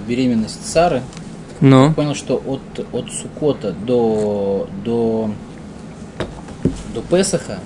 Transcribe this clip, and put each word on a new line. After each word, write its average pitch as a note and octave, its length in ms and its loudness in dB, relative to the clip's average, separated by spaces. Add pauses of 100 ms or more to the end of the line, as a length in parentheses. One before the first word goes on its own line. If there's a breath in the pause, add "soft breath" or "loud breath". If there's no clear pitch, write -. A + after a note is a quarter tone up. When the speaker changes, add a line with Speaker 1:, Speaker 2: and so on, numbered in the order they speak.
Speaker 1:
беременность A#2+ 580 0
Сары. D#3+ 360 4 (580)
Speaker 2:
Ну? C3+ 280 10
Speaker 1:
Я D#3 40 4
понял, D3 220 0
что - 220 -2 (100)
от, C3+ 160 -4 (300)
от - 200 -6
Суккота A#2 640 -2 (120)
до, G#2 840 2 (160)
до, A2+ 460 0 (1600)
до A2+ 80 -6
Песаха F3 640 0